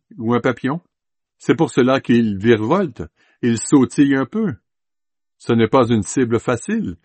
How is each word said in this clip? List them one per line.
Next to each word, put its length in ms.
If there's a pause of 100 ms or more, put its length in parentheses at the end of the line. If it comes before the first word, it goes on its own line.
(180)
ou 160
un 60
papillon ? 420 (560)
C'est 160
pour 160
cela 300
qu'il 360
virevolte, 680 (380)
il 180
sautille 560
un 120
peu. 280 (840)
Ce 140
n'est 160
pas 200
une 140
cible 380
facile. 640